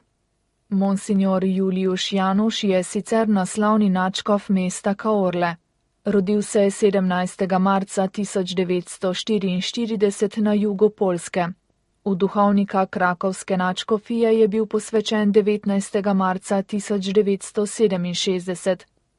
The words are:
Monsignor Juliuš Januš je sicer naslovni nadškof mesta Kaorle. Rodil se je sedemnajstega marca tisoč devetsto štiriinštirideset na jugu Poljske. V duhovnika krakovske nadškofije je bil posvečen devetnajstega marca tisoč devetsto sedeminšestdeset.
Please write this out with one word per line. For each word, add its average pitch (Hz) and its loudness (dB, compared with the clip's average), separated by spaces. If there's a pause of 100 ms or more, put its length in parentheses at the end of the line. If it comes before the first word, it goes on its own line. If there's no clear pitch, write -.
(680)
Monsignor 190 0
Juliuš 190 0
Januš 196 0
je 185 2
sicer 220 -2
naslovni 214 2
nadškof 190 -2
mesta 190 0
Kaorle. 180 0 (480)
Rodil 202 0
se 202 0
je 196 4
sedemnajstega 185 0
marca 196 0
tisoč 190 -4
devetsto 180 -2
štiriinštirideset 202 -2
na 214 2
jugu 208 2
Poljske. 180 -2 (540)
V 196 0
duhovnika 202 2
krakovske 190 -2
nadškofije 220 0
je 220 6
bil 220 0
posvečen 214 0
devetnajstega 202 0
marca 190 0
tisoč 196 -4 (100)
devetsto 202 0
sedeminšestdeset. 180 -2 (340)